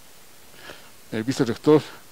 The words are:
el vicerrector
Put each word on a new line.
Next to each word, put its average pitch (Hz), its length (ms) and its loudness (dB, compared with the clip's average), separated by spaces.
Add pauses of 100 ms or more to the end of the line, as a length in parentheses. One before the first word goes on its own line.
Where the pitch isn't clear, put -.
(1120)
el 113 100 -4
vicerrector 135 580 2 (300)